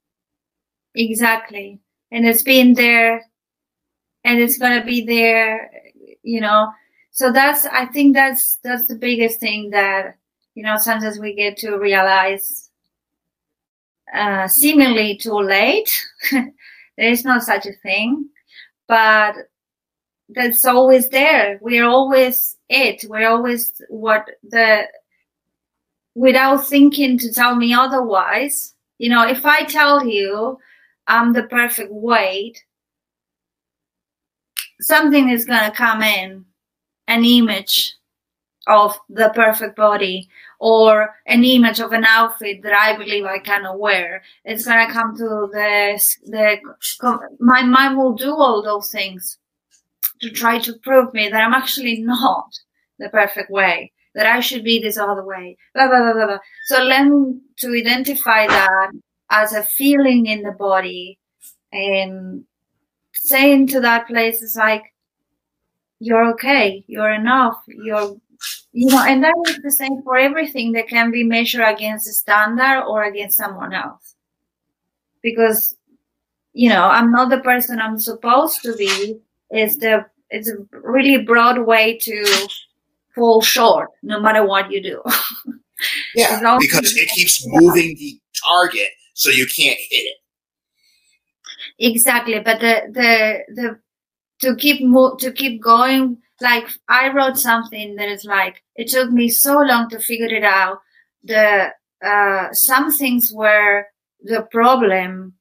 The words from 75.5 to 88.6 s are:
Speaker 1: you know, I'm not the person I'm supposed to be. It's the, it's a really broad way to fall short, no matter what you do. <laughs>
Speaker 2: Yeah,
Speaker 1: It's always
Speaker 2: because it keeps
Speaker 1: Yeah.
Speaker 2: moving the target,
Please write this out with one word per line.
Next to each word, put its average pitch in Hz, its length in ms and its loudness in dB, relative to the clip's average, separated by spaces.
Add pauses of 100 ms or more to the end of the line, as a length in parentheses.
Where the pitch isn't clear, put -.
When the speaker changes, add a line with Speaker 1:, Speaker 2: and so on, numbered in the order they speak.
Speaker 1:
you 240 160 4
know, 185 140 2
I'm 233 280 4
not 247 180 2
the 262 100 0
person 247 400 -2
I'm 220 180 -6
supposed 240 640 0
to 233 140 -6
be. 202 440 -4 (300)
It's 214 280 -2
the, 220 260 0 (260)
it's 220 200 -10
a 208 60 -8 (160)
really 269 520 2
broad 233 420 2
way 226 360 2
to 202 440 -2 (680)
fall 233 280 4
short, 220 460 2 (140)
no 214 180 -8
matter 214 260 2
what 196 260 -2
you 196 100 -6
do. 202 240 -10
<laughs> 240 60 -2 (1040)
Speaker 2:
Yeah, 220 200 2
Speaker 1:
It's 214 100 -4
always 240 240 4
Speaker 2:
because - 280 0
it 156 140 0
keeps - 360 -2
Speaker 1:
Yeah. 147 140 4
Speaker 2:
moving 170 360 4
the 143 240 -16 (280)
target, 160 400 0 (260)